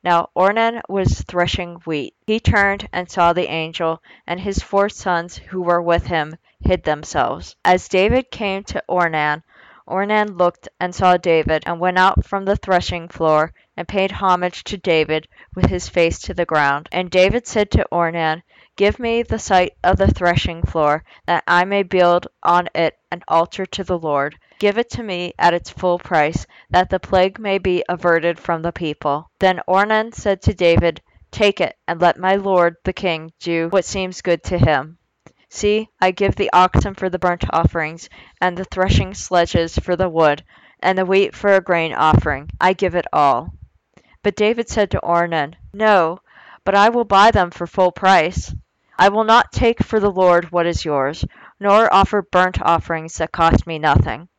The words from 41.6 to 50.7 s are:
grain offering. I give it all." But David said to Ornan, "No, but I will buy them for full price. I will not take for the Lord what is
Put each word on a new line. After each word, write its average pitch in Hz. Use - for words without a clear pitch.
grain 170
offering. 151
I 185
give 185
it 175
all." 143
But 208
David 226
said 208
to 185
Ornan, 170
"No, 196
but 190
I 202
will 233
buy 208
them 190
for 170
full 180
price. 185
I 196
will 214
not 226
take 233
for 220
the 202
Lord 175
what 170
is 170